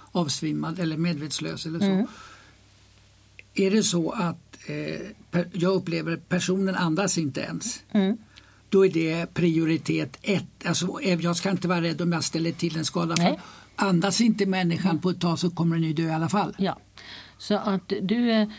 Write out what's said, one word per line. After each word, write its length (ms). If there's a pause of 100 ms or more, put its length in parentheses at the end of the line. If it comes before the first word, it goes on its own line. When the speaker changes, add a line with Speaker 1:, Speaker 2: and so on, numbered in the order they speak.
(120)
Speaker 1:
avsvimmad 680
eller 180
medvetslös 680
eller 140
så. 60
Speaker 2:
Mm. 220 (1500)
Speaker 1:
Är 180
det 120
så 280
att 400 (180)
eh, 400 (240)
per-, 220
jag 200
upplever 400
att 160
personen 460
andas 420
inte 240
ens. 500
Speaker 2:
Mm. 260 (520)
Speaker 1:
Då 160
är 40
det 440
prioritet 880
ett. 440
Alltså, 360
eh, 180
jag 180
ska 140
inte 160
vara 140
rädd 200
om 100
jag 120
ställer 280
till 260
en 80
skada, 300
för 80
Speaker 2:
Nej. 160 (360)
Speaker 1:
andas 460
inte 240
människan 460
Speaker 2:
Mm. 100
Speaker 1:
på 80
ett 120
tag 180
så 100
kommer 260
den 100
ju 80
dö 100
i 80
alla 180
fall. 300
Speaker 2:
Ja. 180 (600)
Så 180
att 460
du, 300
eh, 280